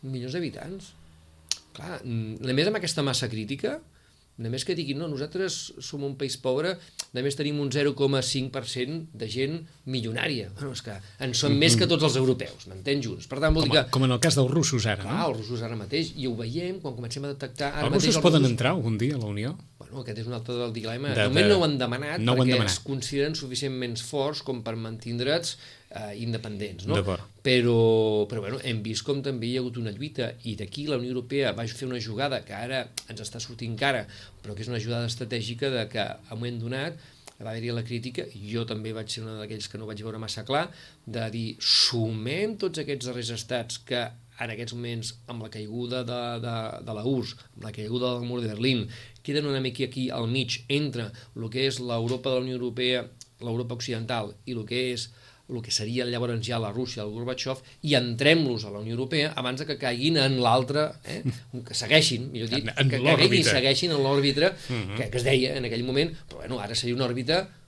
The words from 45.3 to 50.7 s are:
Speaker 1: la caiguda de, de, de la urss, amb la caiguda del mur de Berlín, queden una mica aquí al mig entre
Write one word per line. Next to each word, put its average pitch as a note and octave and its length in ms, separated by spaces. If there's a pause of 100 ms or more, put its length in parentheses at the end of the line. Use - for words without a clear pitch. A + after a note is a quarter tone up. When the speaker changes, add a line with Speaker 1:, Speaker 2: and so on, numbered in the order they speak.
Speaker 1:
la A2 60
caiguda A#2+ 540
de, B2 180 (200)
de, A#2 140 (280)
de A2+ 100
la G#2+ 120
urss, B2 320 (180)
amb - 80
la A2 80
caiguda B2 460
del A#2+ 100
mur B2 140
de A2+ 80
Berlín, A2+ 380 (360)
queden D3 220
una C3+ 160
mica C3 240
aquí B2+ 240
al A#2 180
mig B2 400
entre B2 440 (240)